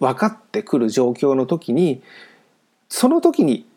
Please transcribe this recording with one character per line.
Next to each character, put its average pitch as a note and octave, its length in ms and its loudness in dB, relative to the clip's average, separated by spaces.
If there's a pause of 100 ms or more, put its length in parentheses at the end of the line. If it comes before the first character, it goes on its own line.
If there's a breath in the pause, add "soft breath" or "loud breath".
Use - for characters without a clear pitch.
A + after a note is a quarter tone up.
分 C3 180 -2
か A3 100 0
っ G#3+ 80 -12 (140)
て G#2+ 120 -6
く - 160 -2
る A#2 100 0
状 B2 220 0
況 C3+ 240 0
の C3 100 0
時 D3 300 -4
に、 D3+ 280 0 (840 loud breath)
そ - 180 -2
の D#4+ 140 2
時 D#4+ 240 2
に C3 320 -2